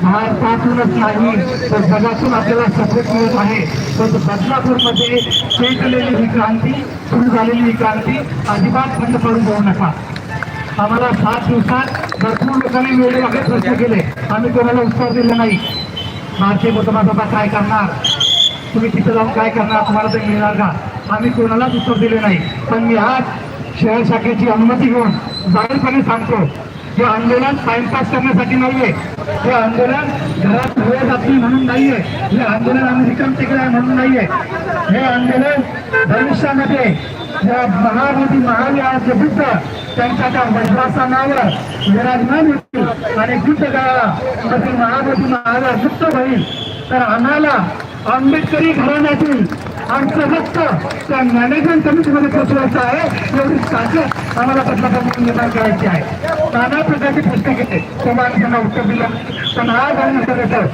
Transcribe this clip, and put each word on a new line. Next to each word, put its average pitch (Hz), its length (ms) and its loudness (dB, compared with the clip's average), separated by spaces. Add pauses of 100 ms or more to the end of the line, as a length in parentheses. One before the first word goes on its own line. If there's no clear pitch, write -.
भारतातूनच 233 920 0
नाही 220 360 2 (400)
तर 208 100 2
जगातून 214 520 2
आपल्याला 233 320 2 (120)
सपोर्ट 226 340 0
मिळत 226 280 2
आहे. 214 200 0 (400)
पण 220 180 2
बदलापूरमध्ये 247 1000 0 (400)
पेटलेली 247 560 0
ही 226 140 2
क्रांती, 226 440 0 (360)
सुरू 240 260 2
झालेली 233 260 2
ही 233 160 2
क्रांती 226 400 0 (320)
अजिबात 233 500 0
बंद 240 180 0
पडून 226 280 2
जाऊ 208 180 0
नका. 190 280 2 (880)
आम्हाला 226 340 0
सात 226 340 0
दिवसात 247 760 -2
भरपूर 233 340 0
लोकांनी 254 460 0
वेगवेगळे 254 400 0
प्रश्न 247 340 0
केले, 226 260 2 (300)
आम्ही 233 200 -2
कोणाला 240 300 2
उत्तर 233 320 0
दिलं 233 240 2
नाही. 220 200 2 (800)
भारतीय 202 320 2
बौद्ध 220 180 0
महासभा 214 420 2
काय 214 160 0
करणार, 208 400 0 (840)
तुम्ही 220 200 0
तिथं - 200 2
जाऊन 226 180 2
काय 220 180 0
करणार, 214 380 0
तुम्हाला 214 260 0
ते 208 140 -2
मिळणार 208 280 0
का, 190 160 0 (400)
आम्ही 220 200 0
कोणालाच 240 440 0
उत्तर 226 240 0
दिले 226 200 2
नाही. 202 180 2 (320)
पण 226 140 0
मी 226 140 2
आज 254 260 0 (580)
शहर 226 260 2
शाखेची 233 420 0
अनुमती 233 380 4
घेऊन 233 240 2 (400)
जाहीरपणे 254 500 2
सांगतो, 226 440 0 (520)
हे 240 80 4
आंदोलन 240 500 2 (100)
टाइमपास 240 460 -2
करण्यासाठी 254 440 0
नाहीये, 254 360 2 (520)
हे 240 100 0
आंदोलन 240 540 0 (360)
घरात 214 340 0
वेळ 247 220 2
जात 247 180 0
नाही 269 220 2
म्हणून 254 260 2
नाहीये, 254 320 2 (340)
हे 247 140 2
आंदोलन 247 420 0
आम्ही 254 220 2
रिकाम 269 240 0
टेकलं 269 260 0
आहे 262 100 0
म्हणून 247 260 2
नाहीये. 254 320 2 (600)
हे 247 160 2
आंदोलन 254 560 2 (440)
भविष्यामध्ये 269 800 0 (600)
या 247 200 2
महाबोधी 262 720 2
महाविहाराचे 262 760 2
बुद्ध 294 280 2 (540)
त्यांच्या 247 340 0
त्या 254 200 0
वज्रासनावर 254 960 2 (420)
विराजमान 254 640 2
होतील 254 680 -2
आणि 233 180 0
बुद्ध 294 260 2
गयामधील 254 1120 0
महाबोधी 262 480 0
महाविहार 247 520 0
मुक्त 262 280 -2 (120)
होईल, 254 280 0 (460)
तर 254 120 0
आम्हाला 254 560 2 (560)
आंबेडकरी 302 580 2
घराण्यातील 294 760 2 (440)
आमचं 277 440 0
रक्त 320 240 -4 (500)
त्या 269 160 -2
मॅनेजमेंट 262 600 2
कमिटीमध्ये 294 460 2
पोचवायचं 269 500 0
आहे, 254 220 0 (380)
एवढी 285 240 2
ताकद 294 760 -2
आम्हाला 262 240 2
बदलापूरमधून 240 600 0
निर्माण 240 240 0
करायची 220 380 0
आहे. 170 140 2 (520)
नाना 254 280 0
प्रकारचे 277 400 0
प्रश्न 262 320 0
घेतले, 233 240 -2 (260)
त्या 240 100 0
माणसांना 240 440 2
उत्तर 214 300 0
दिलं, 226 180 0 (520)
पण 240 120 -2
आज 269 300 0
आम्ही 269 220 0
उत्तर 240 220 -2
देतो 202 180 0 (120)